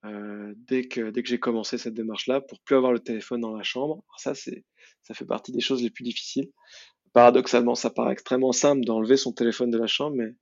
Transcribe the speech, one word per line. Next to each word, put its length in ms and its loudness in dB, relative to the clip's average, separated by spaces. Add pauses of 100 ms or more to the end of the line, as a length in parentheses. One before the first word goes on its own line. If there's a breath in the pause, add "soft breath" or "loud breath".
heu, 520 -12
dès 300 -4
que, 240 -6
dès 120 -4
que 60 -8
j'ai 100 0
commencé 380 -2
cette 160 -8
démarche-là 480 -4
pour 200 -20
plus 140 2
avoir 180 4
le 60 0
téléphone 420 -6
dans 140 -6
la 80 -10
chambre. 320 -4 (140)
Alors 100 -20
ça, 160 -6
c'est, 300 -12 (380 soft breath)
ça 100 -16
fait 120 -12
partie 260 -6
des 100 -2
choses 220 0
les 80 0
plus 120 -18
difficiles. 460 -6 (640 loud breath)
Paradoxalement, 640 8
ça 160 -2
paraît 220 -2
extrêmement 400 0
simple 320 2
d'enlever 320 4
son 160 -2
téléphone 380 0
de 80 0
la 80 0
chambre, 300 -2
mais, 100 -2 (140)